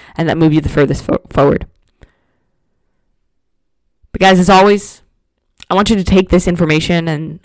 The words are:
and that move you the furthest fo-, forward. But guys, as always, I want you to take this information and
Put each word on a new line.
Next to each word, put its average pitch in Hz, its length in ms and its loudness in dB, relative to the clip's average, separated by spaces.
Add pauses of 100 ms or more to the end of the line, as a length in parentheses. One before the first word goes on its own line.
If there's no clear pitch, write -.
(160)
and 165 100 -4
that 156 120 -2
move 160 160 2
you 151 80 0
the - 80 -6
furthest - 340 -2
fo-, - 240 -4
forward. - 380 -2 (2500)
But - 100 -4
guys, 190 160 4
as 180 100 2
always, 202 540 2 (680)
I 180 40 -2
want 196 160 0
you 226 60 2
to 190 80 -2
take 190 260 0
this 180 180 0
information 165 600 -2
and 156 360 -8